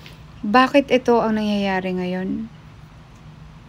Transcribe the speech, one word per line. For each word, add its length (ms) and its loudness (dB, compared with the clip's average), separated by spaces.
bakit 480 2
ito 240 2
ang 240 0
nangyayari 560 -2
ngayon? 480 -6